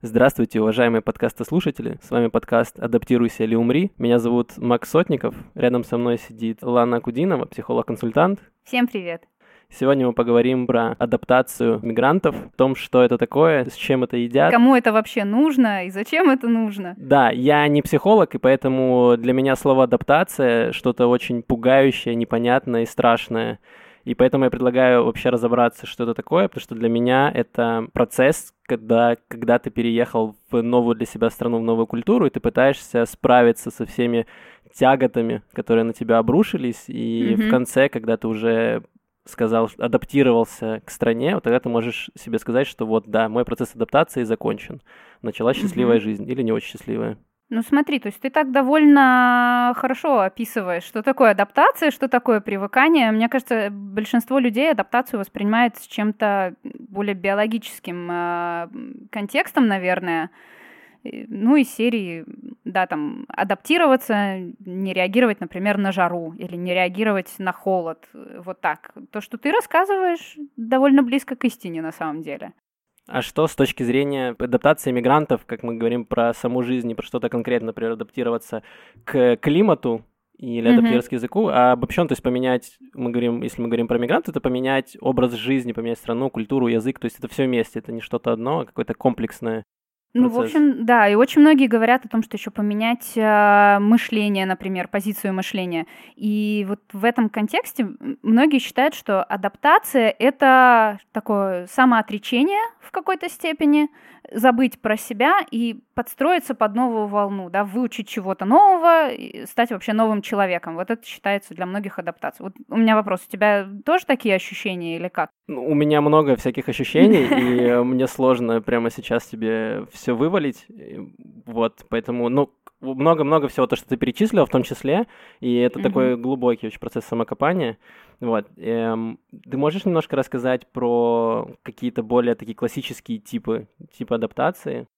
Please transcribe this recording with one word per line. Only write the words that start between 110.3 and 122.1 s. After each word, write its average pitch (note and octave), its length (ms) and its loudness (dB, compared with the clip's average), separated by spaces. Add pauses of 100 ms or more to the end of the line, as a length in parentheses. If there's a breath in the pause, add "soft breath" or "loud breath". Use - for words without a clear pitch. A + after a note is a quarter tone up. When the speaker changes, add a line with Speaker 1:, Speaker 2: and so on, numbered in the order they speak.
Speaker 2:
Вот F3+ 140 -8
это A3+ 160 -6
считается G3 480 -6
для F3 140 -8
многих G3 320 -8
адаптацией. - 500 -10
Вот F#3+ 40 -16 (160)
у - 80 -4
меня A3+ 180 4
вопрос: G3 320 -2
у - 40 -14
тебя G3+ 360 2 (180)
тоже F4 220 2
такие A#3+ 280 0
ощущения F3+ 600 -6
или E3+ 140 -8
как? D#3+ 200 -4 (180)
Speaker 1:
Ну, B2 200 -10
у D#3 80 0
меня D3+ 260 4
много D3 360 4
всяких B2+ 320 -4
ощущений, D3+ 580 4
Speaker 2:
<laughs> B2 520 2
Speaker 1:
и B2 40 2
мне B2+ 240 0
сложно A#2+ 540 0
прямо A#2 280 -2
сейчас - 380 -6
тебе A2 640 -6
все - 220 -4
вывалить. D3 540 -2
И - 300 -20 (460)
вот, A2+ 440 -6
поэтому, A#2+ 400 -4